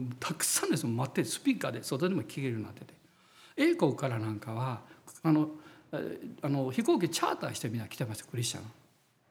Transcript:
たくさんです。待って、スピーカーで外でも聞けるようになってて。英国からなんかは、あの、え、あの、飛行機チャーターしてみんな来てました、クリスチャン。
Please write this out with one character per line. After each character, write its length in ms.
た 140
く 100
さ 220
ん 40
で 60
す。 100
待 240
っ 20
て、 120
ス 180
ピ 100
ー 60
カ 120
ー 20
で 120
外 260
で 40
も 100
聞 120
け 60
る 100
よ 40
う 20
に 80
な 60
っ 20
て 80
て。 120
英 200
国 200
か 140
ら 100
な 100
ん 80
か 160
は、 280
あ 80
の、 180
え、 260
あ 80
の、 200
飛 140
行 160
機 100
チ 120
ャ 80
ー 80
タ 100
ー 60
し 60
て 100
み 80
ん 40
な 60
来 80
て 80
ま 120
し 20
た、 80
ク 100
リ 80
ス 80
チ 60
ャ 20
ン。 40